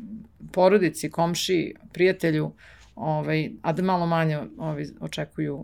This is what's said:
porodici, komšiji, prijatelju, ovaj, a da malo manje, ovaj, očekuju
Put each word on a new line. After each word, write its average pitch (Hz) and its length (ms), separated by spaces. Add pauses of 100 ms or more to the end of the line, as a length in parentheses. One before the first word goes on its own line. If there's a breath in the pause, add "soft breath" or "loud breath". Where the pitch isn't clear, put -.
(520)
porodici, 180 580
komšiji, 170 640 (200)
prijatelju, 165 580 (440 loud breath)
ovaj, 156 540 (120)
a 165 120
da 175 100
malo 185 220
manje, 160 340 (180)
ovaj, 151 280 (140)
očekuju 151 640